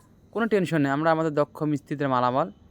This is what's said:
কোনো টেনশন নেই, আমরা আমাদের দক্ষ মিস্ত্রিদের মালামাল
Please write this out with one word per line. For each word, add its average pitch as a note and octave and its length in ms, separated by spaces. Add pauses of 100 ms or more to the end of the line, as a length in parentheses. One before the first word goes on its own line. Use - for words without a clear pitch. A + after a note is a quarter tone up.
(320)
কোনো A3 200
টেনশন E3 300
নেই, C#3 140
আমরা D#3+ 180
আমাদের D#3+ 260
দক্ষ - 220
মিস্ত্রিদের D3 520
মালামাল B2 340 (220)